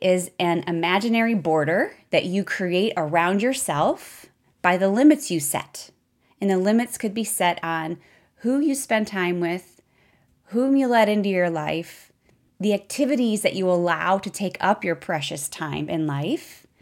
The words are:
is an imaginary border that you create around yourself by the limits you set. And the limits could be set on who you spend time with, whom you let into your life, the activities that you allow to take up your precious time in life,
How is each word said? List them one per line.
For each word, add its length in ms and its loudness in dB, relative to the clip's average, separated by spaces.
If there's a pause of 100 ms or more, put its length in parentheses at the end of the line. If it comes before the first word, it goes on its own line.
is 380 2
an 280 0
imaginary 680 0
border 600 0 (120)
that 160 2
you 200 -2
create 520 -2
around 460 0
yourself 800 -2 (380)
by 160 2
the 100 2
limits 420 4
you 80 0
set. 520 -6 (500)
And 80 0
the 80 2
limits 400 0
could 160 -6
be 100 -4
set 400 -2
on 360 -6 (380)
who 220 -2
you 160 2
spend 320 -2
time 320 -2
with, 440 -6 (640)
whom 300 2
you 120 4
let 220 6
into 180 2
your 220 2
life, 600 -6 (480)
the 140 0
activities 680 0
that 120 0
you 140 -2
allow 480 2
to 140 -6
take 300 -6
up 220 2
your 140 -2
precious 500 -6
time 440 -6
in 160 -2
life, 600 -6 (160)